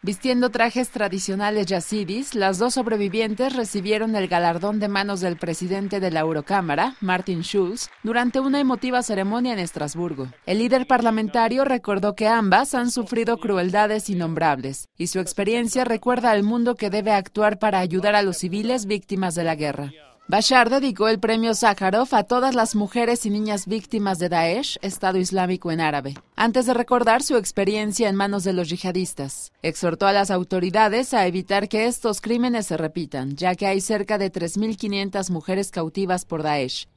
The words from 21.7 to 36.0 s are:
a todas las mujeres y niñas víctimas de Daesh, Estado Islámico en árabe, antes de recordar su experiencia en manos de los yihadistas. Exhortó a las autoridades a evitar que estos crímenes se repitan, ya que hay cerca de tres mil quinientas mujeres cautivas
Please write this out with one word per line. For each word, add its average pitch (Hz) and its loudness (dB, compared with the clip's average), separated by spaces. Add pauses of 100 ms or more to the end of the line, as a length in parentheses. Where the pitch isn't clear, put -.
a 208 4
todas 247 2
las 226 0
mujeres 233 0
y - -2
niñas 208 -2
víctimas 202 -2
de 180 -2
Daesh, 170 0
Estado 190 -2
Islámico 180 -2
en 160 0
árabe, 143 -2 (200)
antes 233 2
de 254 2
recordar 240 4
su 277 2
experiencia 208 0
en 196 0
manos 202 0
de 190 0
los 180 0
yihadistas. 175 -6 (100)
Exhortó 165 0
a 196 6
las 202 4
autoridades 196 2
a 202 4
evitar 196 -2
que 220 0
estos 233 -2
crímenes 240 0
se 170 -4
repitan, 151 -6
ya 180 0
que 202 -2
hay 196 0
cerca 208 -2
de 196 0
tres 170 -4
mil 220 -2
quinientas 196 -4
mujeres 185 -2
cautivas 180 -2